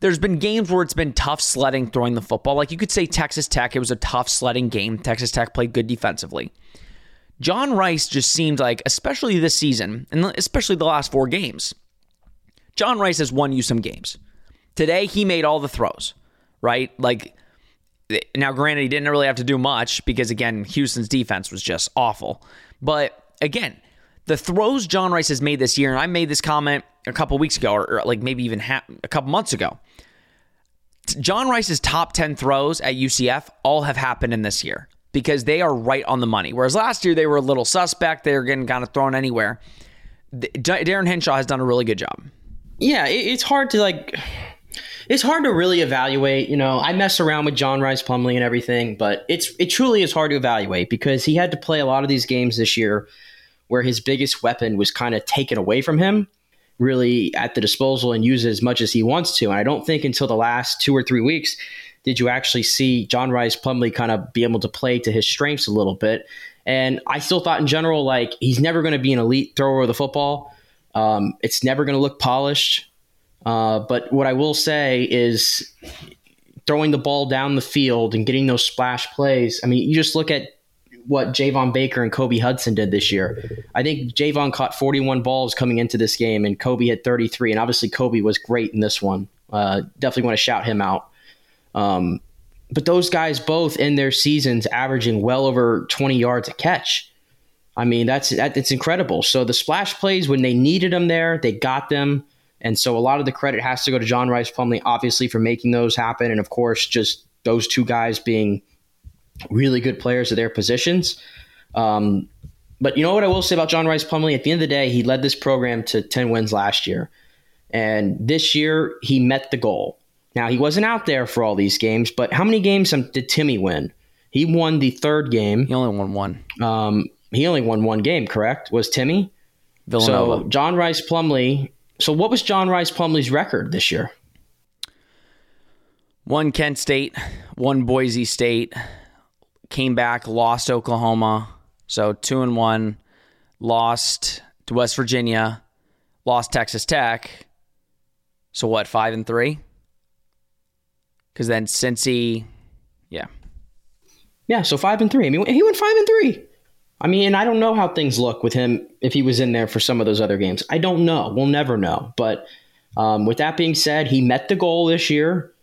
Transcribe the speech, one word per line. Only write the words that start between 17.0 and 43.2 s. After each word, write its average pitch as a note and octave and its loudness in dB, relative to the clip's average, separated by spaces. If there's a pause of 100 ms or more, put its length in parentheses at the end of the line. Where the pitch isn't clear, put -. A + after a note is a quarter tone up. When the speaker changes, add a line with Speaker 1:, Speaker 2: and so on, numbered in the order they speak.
Speaker 1:
now, C3+ 0
granted, D3 0
he C3 0
didn't D3 -2
really C#3+ 2
have C3 0
to B2+ -6
do C3+ 0
much B2+ -2
because, A#2+ -2
again, A2+ -2
Houston's B2 -4
defense G#2+ -2
was F#2+ -10
just - -4
awful. A#2 -4 (380)
But, D3 -2 (200)
again, D3+ -4 (460)
the D3+ 0
throws G#3+ 0
John F#3 0
Rice E3 0
has C3 -2
made D3 0
this B2+ 2
year, C#3 2
and C3 0
I D#3+ 0
made E3+ -2
this D3+ -2
comment D3 0 (220)
a B2+ -6
couple C#3 -2
weeks D3+ 0
ago, A2 0
or, G#2 0
or, A2+ 0
like, A#2 0
maybe B2 -4
even A2+ -4
ha-, A#2+ -4 (200)
a - -12
couple C#3 -4
months G#3+ 0
ago, - -4 (1300)
t-, - -6
John G#3+ 0
Rice's G#3+ 0
top E3 -2
ten D3+ -2
throws C#3 0
at C3 -2
U C3 0
C B2 0
F C#3+ -4 (140)
all D3 4
have C#3+ -2
happened B2+ -2
in G#2+ -2
this G#2 -2
year - -10 (240)
because C#3 0
they D#3 2
are D3+ 2
right B2+ 0
on C3 0
the A#2+ 0
money. G2+ 0
Whereas B2+ 0
last A3 0
year, E3+ 4
they D#3 4
were D3 4
a C#3+ 4
little C3 2
suspect. E3+ 0
They C#3+ 2
were C3 2
getting C3 -2
kinda B2 -2
thrown C3+ 0
anywhere. A#2+ -2 (760)
D-, A#2+ -8
D-, - -8
Darren F3+ 0
Henshaw E3+ 0
has C3+ -2
done C3 -2
a C3 0
really B2 2
good G#2+ 0
job. - -10 (540)
Speaker 2:
Yeah, A#3+ 2
it, G3+ 0